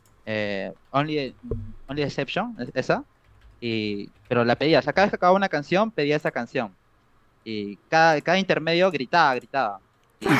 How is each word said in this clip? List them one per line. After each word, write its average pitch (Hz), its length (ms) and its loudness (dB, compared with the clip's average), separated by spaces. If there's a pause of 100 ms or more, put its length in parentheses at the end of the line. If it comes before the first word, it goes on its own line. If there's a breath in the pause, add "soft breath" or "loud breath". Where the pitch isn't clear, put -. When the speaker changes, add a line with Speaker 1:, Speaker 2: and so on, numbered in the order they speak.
(260)
Speaker 1:
eh, 101 480 -4 (180)
Only, 143 440 -2 (520)
Only 143 160 -6
Exception, 170 560 -4
es-, 123 140 -8
esa, 165 300 0 (580)
y, 107 480 -4 (180)
pero 120 160 2
la 117 120 4
pedía, 156 240 4
o - 20 -4
sea, 143 120 -4
cada 190 120 4
vez 202 60 0
que - 60 -8
acababa 180 200 4
una 196 120 0
canción, 175 420 0
pedía 147 240 0
esa 151 160 -2
canción, 120 400 -6 (720)
y 104 320 -8 (140)
cada, 160 320 6
cada 170 180 0
intermedio 170 500 2
gritaba, 143 460 2
gritaba. 117 440 -4 (400)
Speaker 2:
Y - 80 -4 (120)